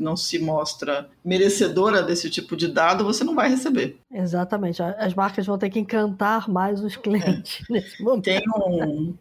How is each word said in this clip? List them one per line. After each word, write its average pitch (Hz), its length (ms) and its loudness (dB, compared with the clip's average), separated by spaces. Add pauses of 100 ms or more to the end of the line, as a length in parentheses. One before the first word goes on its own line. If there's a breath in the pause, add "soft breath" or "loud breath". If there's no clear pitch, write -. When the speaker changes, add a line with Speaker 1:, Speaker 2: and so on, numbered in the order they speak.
Speaker 1:
não 156 160 -2
se - 220 -4
mostra 151 720 -2 (120)
merecedora 190 800 4
desse 170 280 -2
tipo 165 260 -6
de 165 100 -2
dado, 165 380 2
você 208 180 0
não 330 120 0
vai 254 160 4
receber. 262 480 0 (120)
Speaker 2:
Exatamente. 180 720 -2
A-, 180 160 -4
as 196 160 -2
marcas 190 300 0
vão 202 140 -2
ter 202 100 0
que 196 100 -2
encantar 208 680 0
mais 196 340 0
os 208 120 -6
Speaker 1:
É. - 40 -14
Speaker 2:
clientes - 680 0
<laughs> - 40 -20
nesse 202 340 -4
momento. 226 220 2
Speaker 1:
Tem 190 180 2 (140)
um, 165 640 0